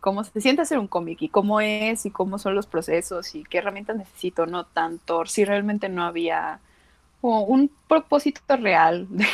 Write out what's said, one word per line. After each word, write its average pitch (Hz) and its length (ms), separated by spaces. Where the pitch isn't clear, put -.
cómo 202 240
se 214 160
siente 262 220
hacer 302 160
un 208 100
cómic 170 340
y 156 60
cómo 208 320
es 214 460
y 202 40
cómo 196 280
son 196 160
los 202 120
procesos 170 680
y 151 100
qué - 140
herramientas 202 380
necesito", 180 500
no 175 200
tanto. 165 600
Sí, - 180
realmente 202 460
no 180 140
había 165 560
como 226 240
un 262 260
propósito 294 680
real 175 520
<laughs> 196 40
de-, 196 220